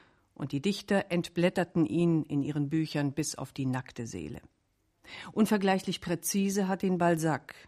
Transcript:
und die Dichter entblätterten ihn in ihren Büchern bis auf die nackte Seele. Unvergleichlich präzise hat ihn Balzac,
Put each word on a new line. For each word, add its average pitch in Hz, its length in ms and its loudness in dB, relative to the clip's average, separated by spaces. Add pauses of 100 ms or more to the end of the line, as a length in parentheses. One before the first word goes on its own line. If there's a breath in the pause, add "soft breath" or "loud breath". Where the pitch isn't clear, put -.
(340 soft breath)
und - 200 -8
die 139 80 -2
Dichter 196 500 0
entblätterten 175 760 0
ihn 165 380 2
in 143 180 -2
ihren 147 280 -2
Büchern 151 420 0
bis - 240 -4
auf - 160 -8
die 131 160 -4
nackte 123 400 -6
Seele. 76 340 -10 (920 loud breath)
Unvergleichlich 196 680 2
präzise 196 640 0
hat 185 140 -2
ihn 185 160 2
Balzac, 165 560 2 (140)